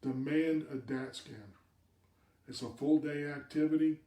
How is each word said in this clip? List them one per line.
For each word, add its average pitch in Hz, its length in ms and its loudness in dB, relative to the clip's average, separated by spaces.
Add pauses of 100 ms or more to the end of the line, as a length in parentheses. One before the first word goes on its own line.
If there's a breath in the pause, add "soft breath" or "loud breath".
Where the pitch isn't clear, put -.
Demand 147 680 2
a 135 40 -8
dat 131 400 -6
scan. 101 380 -14 (920)
It's 127 140 -10
a 120 80 -6
full 139 300 4
day 147 260 -2
activity. 156 800 2